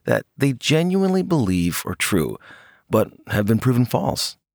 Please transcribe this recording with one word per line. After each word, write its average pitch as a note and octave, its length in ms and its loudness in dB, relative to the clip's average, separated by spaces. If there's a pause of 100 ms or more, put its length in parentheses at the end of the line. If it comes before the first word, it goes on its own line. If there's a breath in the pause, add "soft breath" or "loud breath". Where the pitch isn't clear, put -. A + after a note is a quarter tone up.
that - 200 0 (140)
they C3+ 140 2
genuinely F#3 720 0
believe F#2 600 0
are - 120 -6
true, C2+ 420 -2 (500 loud breath)
but A2 220 0 (160)
have G#2 200 -2
been A2 120 4
proven B2 280 2
false. - 500 -4 (180)